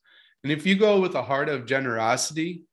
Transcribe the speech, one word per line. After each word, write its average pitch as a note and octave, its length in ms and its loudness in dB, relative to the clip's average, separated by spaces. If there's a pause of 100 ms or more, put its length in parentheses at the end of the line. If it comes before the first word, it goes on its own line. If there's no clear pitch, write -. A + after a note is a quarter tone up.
(440)
And C#3 80 -4
if D3+ 140 -4
you F#3+ 80 4
go G#3 260 4
with F3+ 140 0
a C3+ 80 -2
heart C#3 280 -2
of B2+ 180 -4
generosity, C3 1040 -2